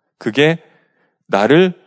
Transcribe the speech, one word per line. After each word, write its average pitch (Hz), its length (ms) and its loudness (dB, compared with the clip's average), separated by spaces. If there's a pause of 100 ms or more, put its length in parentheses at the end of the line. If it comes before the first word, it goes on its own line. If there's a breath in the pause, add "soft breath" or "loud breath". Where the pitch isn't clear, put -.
(180)
그게 147 440 -4 (640 soft breath)
나를, 147 600 0